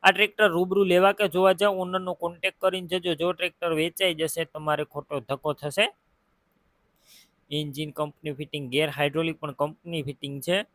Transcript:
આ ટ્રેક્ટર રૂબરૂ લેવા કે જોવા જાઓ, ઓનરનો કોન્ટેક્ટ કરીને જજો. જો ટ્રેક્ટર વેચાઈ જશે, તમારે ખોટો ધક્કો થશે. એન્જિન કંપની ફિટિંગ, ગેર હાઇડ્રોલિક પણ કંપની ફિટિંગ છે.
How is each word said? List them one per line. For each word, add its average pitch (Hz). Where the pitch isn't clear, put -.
આ 190
ટ્રેક્ટર 208
રૂબરૂ 185
લેવા 190
કે 208
જોવા 185
જાઓ, 202
ઓનરનો 185
કોન્ટેક્ટ 175
કરીને 185
જજો. 180
જો 170
ટ્રેક્ટર 170
વેચાઈ 170
જશે, 160
તમારે 151
ખોટો 143
ધક્કો 139
થશે. 151
એન્જિન 147
કંપની 151
ફિટિંગ, 151
ગેર 151
હાઇડ્રોલિક 151
પણ 147
કંપની 156
ફિટિંગ 139
છે. 180